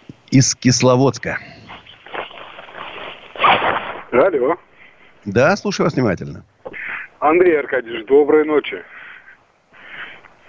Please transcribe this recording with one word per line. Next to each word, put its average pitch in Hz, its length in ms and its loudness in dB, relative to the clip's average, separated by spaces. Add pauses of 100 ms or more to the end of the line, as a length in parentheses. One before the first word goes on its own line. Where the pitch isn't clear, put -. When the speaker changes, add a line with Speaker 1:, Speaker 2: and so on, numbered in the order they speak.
(300)
Speaker 1:
из - 260 4
Кисловодска. 127 840 0 (2750)
Speaker 2:
Алло. 147 460 2 (680)
Speaker 1:
Да, 127 300 2
слушаю 196 300 -2
вас 147 80 0
внимательно. 90 500 -2 (760)
Speaker 2:
Андрей 165 400 4
Аркадьевич, 117 480 -6
доброй 151 380 4
ночи. 143 360 -2 (1700)